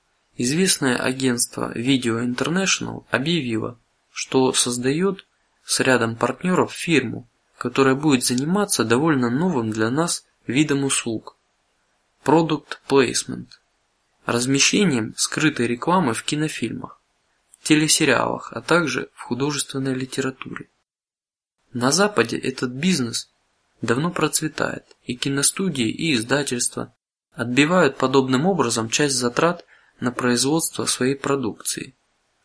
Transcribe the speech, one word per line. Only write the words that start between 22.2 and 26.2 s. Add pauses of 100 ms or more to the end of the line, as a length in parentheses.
этот
бизнес (500)
давно
процветает, (200)
и
киностудии,
и
издательства (400)